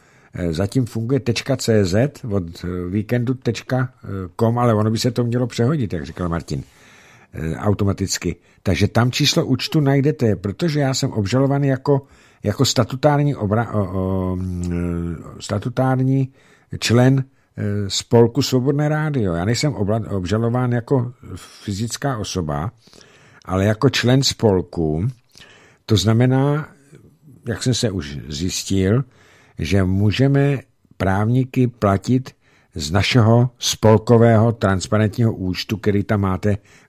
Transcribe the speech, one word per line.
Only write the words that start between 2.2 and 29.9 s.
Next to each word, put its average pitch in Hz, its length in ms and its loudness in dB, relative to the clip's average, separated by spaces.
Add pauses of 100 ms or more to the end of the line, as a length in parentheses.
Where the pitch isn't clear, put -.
od, 95 400 -6
eh, 90 260 -6
víkendu 117 440 -2
tečka 127 600 -4 (460)
com, 113 180 2
ale 120 160 2
ono 107 160 2
by 110 80 -2
se 127 120 0
to 120 140 -2
mělo 120 220 -2
přehodit, 120 460 -2
jak 78 140 -6
říkal 87 220 -6
Martin, 80 340 -4 (680)
eh, 80 240 -6
automaticky. 98 800 -2 (260)
Takže 95 260 2
tam 120 220 2
číslo 147 360 0
účtu 131 340 0
najdete, 139 560 2
protože 147 440 -4
já 135 140 0
jsem 127 180 -4
obžalovaný 135 560 0
jako, 135 380 0 (360)
jako 104 220 0
statutární 143 720 0
obra-, 107 380 -2
o, 107 200 -2
o, 92 440 -2
mm, 87 800 -4 (240)
statutární 131 920 -2 (460)
člen, 131 460 4 (320)
eh, 101 340 -4
spolku 120 520 4
Svobodné 139 460 0
rádio. 147 460 -2
Já 85 100 -2
nejsem 117 280 0
obla-, 104 440 -2
obžalován 117 560 0
jako 120 400 -2 (240)
fyzická 113 840 -6
osoba, 80 540 -4 (720)
ale 92 200 0
jako 110 260 4
člen 127 320 2
spolku. 87 840 0 (760)
To 110 100 2
znamená, 127 720 2 (800)
jak 110 140 -6
jsem 127 120 2
se 110 160 -2
už 73 280 -8 (100)
zjistil, 95 760 0 (540)
že 92 260 0
můžeme 131 760 2 (380)